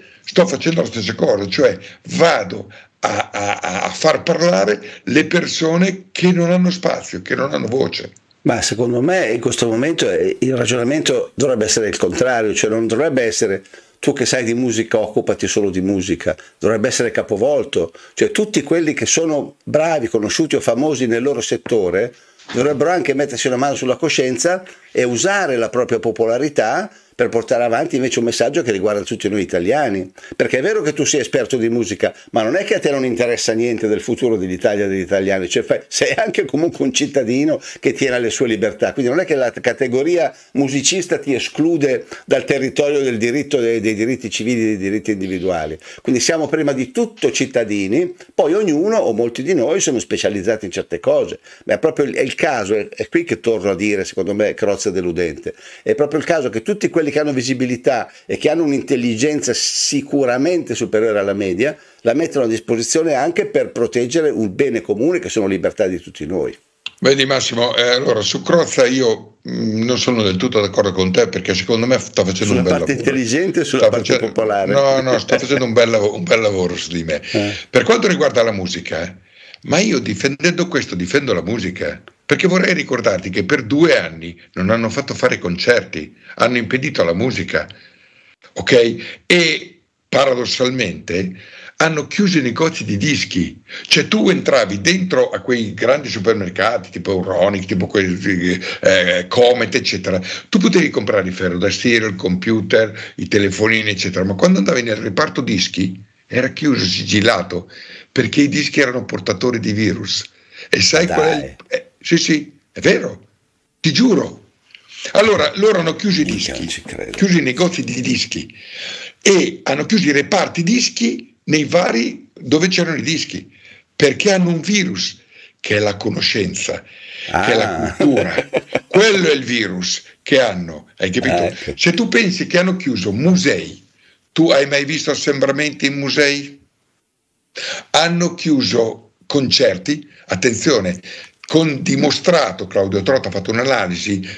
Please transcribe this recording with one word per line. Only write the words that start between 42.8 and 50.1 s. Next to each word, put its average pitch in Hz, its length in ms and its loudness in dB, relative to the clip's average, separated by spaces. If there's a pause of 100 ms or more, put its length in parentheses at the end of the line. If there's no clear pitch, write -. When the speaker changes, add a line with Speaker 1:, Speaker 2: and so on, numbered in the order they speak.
Speaker 2:
del 127 160 0
diritto, 131 420 0
dei, 117 200 2
dei 110 160 0
diritti 117 340 -2
civili, 113 360 -2
dei 107 120 0
diritti 101 340 -2
individuali. 90 640 -4 (240)
Quindi 123 200 0
siamo 160 260 0
prima 151 260 0
di 127 180 -4
tutto 220 400 0
cittadini, 107 800 -2 (200)
poi 165 200 2
ognuno 202 440 2
o 117 160 2
molti 120 300 -2
di 165 100 0
noi 156 260 2
sono 143 200 0
specializzati 101 640 -2